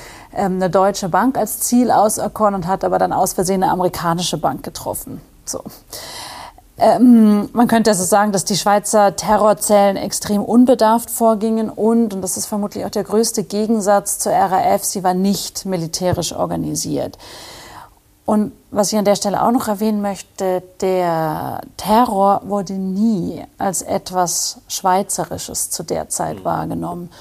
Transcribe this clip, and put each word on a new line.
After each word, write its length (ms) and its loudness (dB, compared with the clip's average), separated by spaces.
ähm, 200 0
eine 160 0
deutsche 400 2
Bank 260 2
als 240 -4
Ziel 300 2
auserkoren 640 2
und 120 -4
hat 160 -2
aber 160 0
dann 140 0
aus 220 0
Versehen 280 0
eine 80 2
amerikanische 680 -2
Bank 240 -4
getroffen. 580 -10
So. 180 -10
Ähm, 760 6
man 160 2
könnte 220 4
also 140 0
sagen, 280 2
dass 120 0
die 120 -2
Schweizer 580 2
Terrorzellen 800 2
extrem 460 -4
unbedarft 680 4
vorgingen 580 0
und, 460 2
und 80 -6
das 140 -6
ist 100 -8
vermutlich 400 -6
auch 40 -6
der 140 -4
größte 380 0
Gegensatz 760 0
zur 140 -2
R 200 2
A 100 2
F, 100 -2
sie 200 -6
war 100 2
nicht 520 -2
militärisch 680 -4
organisiert. 840 -4
Und 280 0
was 220 0
ich 60 0
an 80 0
der 100 4
Stelle 260 -2
auch 100 4
noch 160 0
erwähnen 340 -2
möchte, 600 -4
der 800 -2
Terror 680 4
wurde 300 -4
nie 680 -2
als 240 -2
etwas 880 -4
Schweizerisches 1000 -4
zu 120 -8
der 280 -6
Zeit 340 -6
wahrgenommen, 640 -4